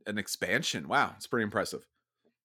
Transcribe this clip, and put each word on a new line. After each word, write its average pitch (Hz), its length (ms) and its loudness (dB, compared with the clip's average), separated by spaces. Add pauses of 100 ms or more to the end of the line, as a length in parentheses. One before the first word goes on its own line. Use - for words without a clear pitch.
an 104 120 -2
expansion. 98 680 0
Wow, 113 300 2
it's - 100 -14
pretty 117 180 0
impressive. 101 420 -2 (580)